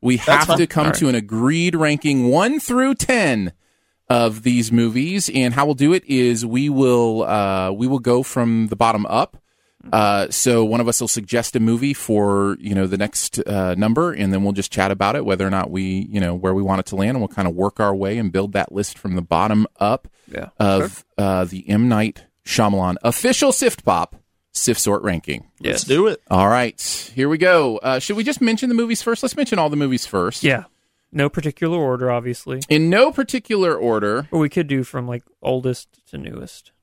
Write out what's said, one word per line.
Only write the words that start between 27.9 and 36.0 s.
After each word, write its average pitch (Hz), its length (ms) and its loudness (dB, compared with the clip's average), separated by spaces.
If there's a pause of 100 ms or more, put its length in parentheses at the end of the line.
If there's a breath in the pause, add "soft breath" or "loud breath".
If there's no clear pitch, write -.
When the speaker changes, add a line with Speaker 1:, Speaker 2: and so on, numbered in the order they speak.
Speaker 1:
should 202 200 -4
we 226 60 -2
just 277 180 -2
mention 233 280 0
the 240 60 0
movies 233 260 -2
first? 233 220 -2
Let's 262 120 -4
mention 254 220 -2
all 156 140 2
the 147 60 -2
movies 131 280 0
first. 95 380 -4
Speaker 3:
Yeah. 127 220 0 (460)
No 143 160 0
particular 160 520 -4
order, 127 320 0
obviously. 123 580 -6
Speaker 1:
In 156 220 4
no 247 200 4
particular 214 640 -2
order. 110 540 0
Speaker 3:
Or 170 100 0
we 151 100 2
could 165 180 -2
do 139 160 0
from, 123 240 -8
like, 120 160 -8 (180)
oldest 127 460 -4 (240)